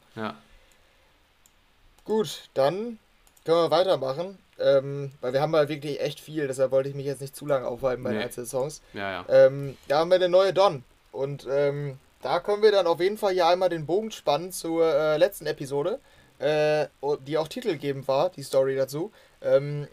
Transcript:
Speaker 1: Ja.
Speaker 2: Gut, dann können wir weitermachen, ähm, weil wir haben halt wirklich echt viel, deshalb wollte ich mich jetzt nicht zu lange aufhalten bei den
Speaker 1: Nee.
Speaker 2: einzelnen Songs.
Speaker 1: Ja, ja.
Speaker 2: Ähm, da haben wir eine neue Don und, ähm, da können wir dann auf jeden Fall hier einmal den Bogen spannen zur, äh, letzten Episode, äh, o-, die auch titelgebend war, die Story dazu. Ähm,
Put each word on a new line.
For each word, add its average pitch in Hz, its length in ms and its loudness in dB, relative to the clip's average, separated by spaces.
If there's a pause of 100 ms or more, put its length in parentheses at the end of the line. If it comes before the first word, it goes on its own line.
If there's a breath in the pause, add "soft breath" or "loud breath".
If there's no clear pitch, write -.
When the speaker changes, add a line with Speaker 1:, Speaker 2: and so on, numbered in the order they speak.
(160)
Speaker 1:
Ja. 110 200 -8 (1700 soft breath)
Speaker 2:
Gut, 208 480 -4
dann 190 460 -2 (460)
können 165 120 2
wir 160 140 2
weitermachen, 170 680 0 (220)
ähm, 139 520 0 (100)
weil 123 120 -4
wir 135 80 2
haben 156 140 0
halt 147 140 4
wirklich 147 320 -6
echt 147 180 -6
viel, 151 280 -6
deshalb 131 240 0
wollte 135 180 2
ich 135 60 -10
mich 139 100 -8
jetzt 139 160 -8
nicht 139 140 -14
zu 147 100 -14
lange 135 200 -2
aufhalten 123 380 -4
bei 123 80 -4
den 107 80 -2
Speaker 1:
Nee. 117 60 -4
Speaker 2:
einzelnen 123 220 -10
Songs. 139 340 -6 (120)
Speaker 1:
Ja, 98 180 -6
ja. 90 180 -8
Speaker 2:
Ähm, 135 480 6 (100)
da 139 120 2
haben 165 100 0
wir 185 60 6
eine 180 140 4
neue 185 240 6
Don 170 300 2 (280)
und, 139 380 -8
ähm, 143 480 -2 (240)
da 143 180 -2
können 208 220 -2
wir 214 100 8
dann 196 160 4
auf 165 120 0
jeden 196 180 0
Fall 202 160 -2
hier 180 140 2
einmal 180 220 4
den 165 160 -6
Bogen 214 260 -2
spannen 165 400 -4
zur, 165 340 -2
äh, 151 320 2
letzten 175 280 0
Episode, 151 540 -4 (400 soft breath)
äh, 151 480 0 (140)
o-, 143 140 -2
die 135 220 -6
auch 214 100 -2
titelgebend 143 600 -6
war, 139 220 2
die 139 140 -16
Story 135 320 0
dazu. 135 360 -4 (300 soft breath)
Ähm, 143 520 0